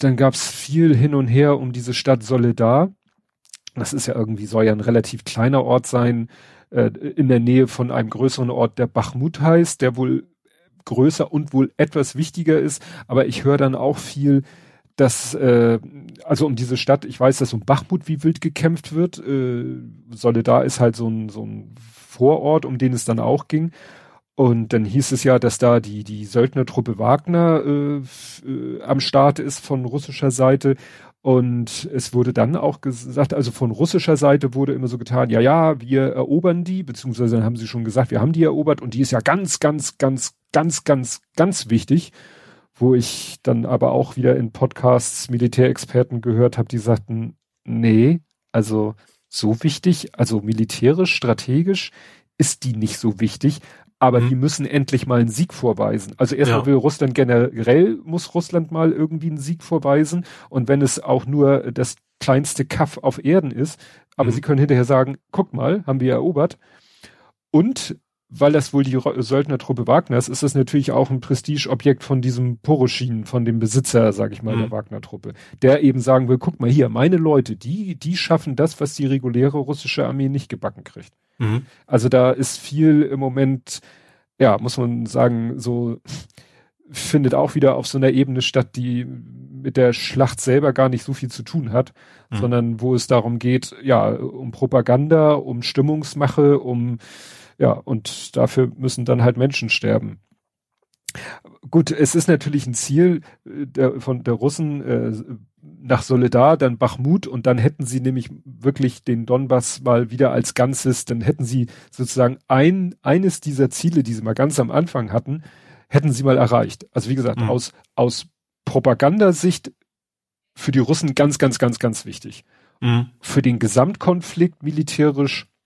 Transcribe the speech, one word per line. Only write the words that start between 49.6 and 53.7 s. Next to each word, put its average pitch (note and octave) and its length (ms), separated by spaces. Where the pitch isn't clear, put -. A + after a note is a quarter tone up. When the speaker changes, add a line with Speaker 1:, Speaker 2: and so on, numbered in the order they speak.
Speaker 1:
wichtig, - 560
also A2+ 240
militärisch, A#2 720
strategisch D#3+ 760
ist - 260
die B2 100
nicht G#2+ 240
so G#2 200
wichtig, C#3 420